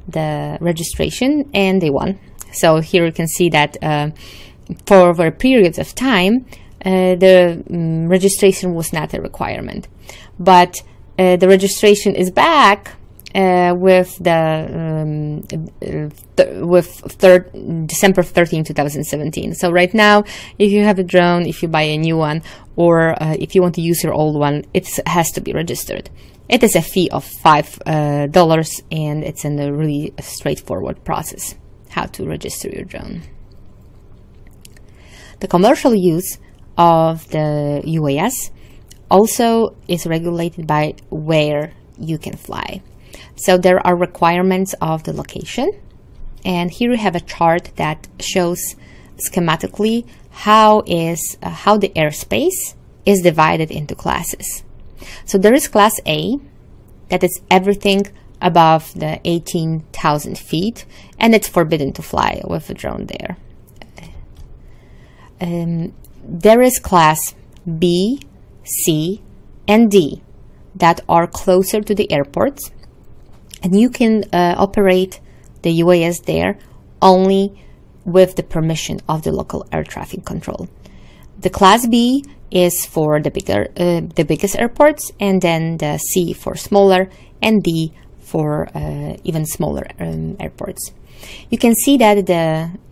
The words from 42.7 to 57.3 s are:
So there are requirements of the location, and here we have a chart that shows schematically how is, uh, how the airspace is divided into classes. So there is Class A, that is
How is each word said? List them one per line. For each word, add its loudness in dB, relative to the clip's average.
So 0
there 2
are 2
requirements 0
of -4
the -8
location, -8
and -2
here -2
we 0
have -2
a -4
chart -2
that -6
shows -4
schematically -2
how 4
is, -4
uh, -10
how 0
the 0
airspace -4
is 4
divided 2
into -10
classes. -8
So 0
there 6
is 0
Class 2
A, -4
that -2
is -2